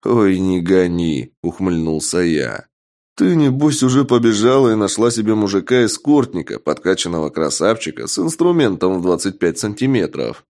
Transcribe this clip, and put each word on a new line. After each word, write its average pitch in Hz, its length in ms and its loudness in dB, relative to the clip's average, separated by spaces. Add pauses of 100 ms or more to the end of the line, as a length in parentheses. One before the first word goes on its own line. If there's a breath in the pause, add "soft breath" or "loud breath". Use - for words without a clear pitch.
«Ой, 104 340 2
не 92 220 0
гони», — 85 720 0 (100)
ухмыльнулся 82 760 -4
я. 73 500 -2 (480)
«Ты, 180 180 2
небось, 143 480 2
уже 131 220 2
побежала 117 680 2
и - 20 2
нашла 110 360 0
себе 110 240 0
мужика-эскортника, 107 1200 0
подкачанного 85 720 -2
красавчика 80 760 -2
с - 120 -8
инструментом 147 800 0
в 87 40 -4
двадцать 90 360 -2
пять 85 200 -2
сантиметров». 104 840 -4 (140)